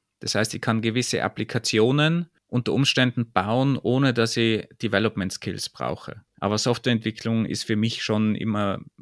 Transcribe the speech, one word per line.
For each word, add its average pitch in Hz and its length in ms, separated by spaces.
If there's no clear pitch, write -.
Das - 160
heißt, 107 200
ich - 60
kann 110 220
gewisse 117 400
Applikationen 135 1040
unter - 260
Umständen 123 580
bauen, 123 460
ohne 131 340
dass 113 240
ich 113 320
Development 101 500
Skills - 380
brauche. - 500
Aber 104 200
Softwareentwicklung 113 880
ist - 160
für 113 140
mich 113 260
schon 107 320
immer 104 460